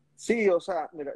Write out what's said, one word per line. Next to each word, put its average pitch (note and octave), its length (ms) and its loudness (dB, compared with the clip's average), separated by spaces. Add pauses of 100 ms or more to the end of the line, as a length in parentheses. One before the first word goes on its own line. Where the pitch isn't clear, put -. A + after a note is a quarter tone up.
(140)
Sí, A3 360 0
o E3+ 100 4
sea, E3 320 -6
mira, C#3+ 240 -8